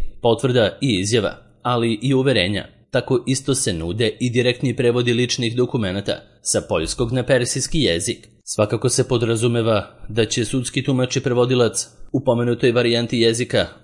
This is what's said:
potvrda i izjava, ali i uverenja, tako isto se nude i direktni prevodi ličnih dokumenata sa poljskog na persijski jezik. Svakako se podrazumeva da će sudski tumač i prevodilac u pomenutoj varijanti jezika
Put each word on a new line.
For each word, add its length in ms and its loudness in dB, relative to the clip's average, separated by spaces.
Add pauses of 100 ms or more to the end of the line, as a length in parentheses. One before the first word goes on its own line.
(220)
potvrda 600 2
i 180 2
izjava, 360 0 (260)
ali 400 0
i 120 0
uverenja, 520 2 (260)
tako 360 0
isto 280 0
se 180 -2
nude 460 -2
i 100 -2
direktni 460 0
prevodi 380 2
ličnih 420 -2
dokumenata 580 -2 (280)
sa 280 -2
poljskog 420 -2
na 120 0
persijski 560 0
jezik. 480 -2 (180)
Svakako 440 0
se 180 0
podrazumeva 800 0 (220)
da 160 0
će 200 -2
sudski 380 -2
tumač 320 0
i 40 0
prevodilac 680 2 (240)
u 140 0
pomenutoj 460 2
varijanti 480 0
jezika 480 2 (160)